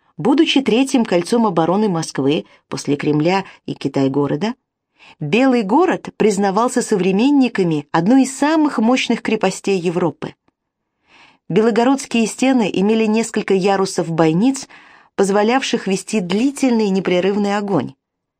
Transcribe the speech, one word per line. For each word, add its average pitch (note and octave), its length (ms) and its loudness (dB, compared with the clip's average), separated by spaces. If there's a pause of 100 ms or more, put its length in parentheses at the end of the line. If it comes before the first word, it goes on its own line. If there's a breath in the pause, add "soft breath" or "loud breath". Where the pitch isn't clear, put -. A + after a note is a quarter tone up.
(160)
Будучи C4+ 460 2
третьим A#3 420 0
кольцом A3 420 0
обороны F3+ 420 0
Москвы D#3+ 560 -2 (240 soft breath)
после C#3+ 280 -4
Кремля D3+ 480 0 (220 loud breath)
и C#3+ 80 -8
Китай-города, C#3+ 800 -2 (680 soft breath)
Белый A#3+ 440 2
город B3+ 520 0
признавался G3+ 640 0
современниками G3 1120 0
одной G#3 320 2
из B3+ 120 -4
самых D4+ 440 0
мощных A#3 420 0
крепостей G3 580 -2
Европы. E3+ 560 -4 (1160 soft breath)
Белогородские A#3 760 2
стены B3+ 460 0
имели A3 320 2
несколько G#3+ 480 -2
ярусов F#3+ 580 0
бойниц, E3+ 560 0 (480 loud breath)
позволявших G#3 720 0
вести G3 340 -2
длительный A3 680 0
непрерывный F#3+ 680 0
огонь. F#3+ 360 -4 (460)